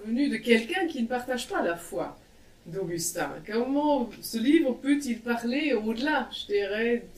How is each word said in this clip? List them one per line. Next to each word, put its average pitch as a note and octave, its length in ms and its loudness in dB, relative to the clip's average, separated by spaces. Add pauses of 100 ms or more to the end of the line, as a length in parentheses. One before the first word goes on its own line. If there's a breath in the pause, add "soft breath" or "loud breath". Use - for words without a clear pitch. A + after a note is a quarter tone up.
venue A#3+ 240 2
de A3 80 0
quelqu'un A#3+ 500 2
qui C4 140 -4
ne A3+ 60 0
partage B3 400 -4
pas E4+ 160 -2
la E3+ 120 0
foi D3+ 420 -8 (500 soft breath)
d'Augustin ? E3+ 640 -4 (140)
Comment C4 640 0 (120)
ce - 160 -6
livre C4 360 4
peut-il C4+ 460 0
parler B3 540 0
au-delà, A#3 580 0
je - 140 -8
dirais, G#3+ 600 0 (120)